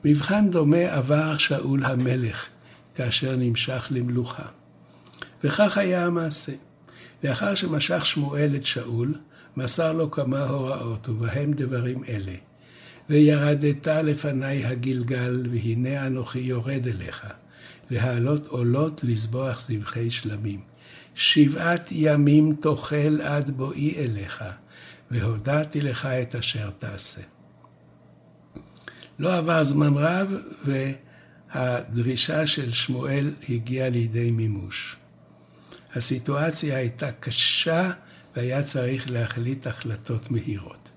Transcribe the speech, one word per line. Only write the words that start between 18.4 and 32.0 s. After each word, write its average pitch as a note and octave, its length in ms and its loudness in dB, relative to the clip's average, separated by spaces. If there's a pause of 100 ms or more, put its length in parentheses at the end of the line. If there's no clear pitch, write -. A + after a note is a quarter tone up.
עולות B2+ 580 0
לזבוח A#2+ 560 -2
זבחי A#2 500 -4
שלמים. G#2 500 -6 (540)
שבעת E3 760 4
ימים D3+ 720 6
תאכל D3+ 580 2
עד C#3+ 300 -2
בואי C#3+ 460 -2
אליך, A2 480 -4 (680)
והודעתי B2 680 0
לך C3+ 260 -2
את B2+ 280 -2
אשר A2+ 440 -4
תעשה." G2+ 440 -8 (2000)
לא F3 180 0
עבר D#3+ 280 4
זמן C#3+ 300 4
רב, F3 380 2 (1200)
והדרישה B2 920 0